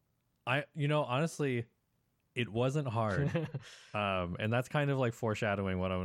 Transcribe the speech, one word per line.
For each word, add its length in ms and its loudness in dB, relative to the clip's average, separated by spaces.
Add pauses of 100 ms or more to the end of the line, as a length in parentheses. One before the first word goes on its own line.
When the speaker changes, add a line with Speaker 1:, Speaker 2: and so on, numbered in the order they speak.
(480)
Speaker 1:
I, 160 2 (120)
you 120 0
know, 160 4
honestly, 600 0 (680)
it 160 -2
wasn't 380 0
hard. 440 2 (220)
Speaker 2:
<laughs> 60 -6 (340)
Speaker 1:
Um, 460 0
and 120 0
that's 160 2
kind 240 0
of, 80 0
like, 140 2
foreshadowing 680 0
what 100 0
I'm 160 0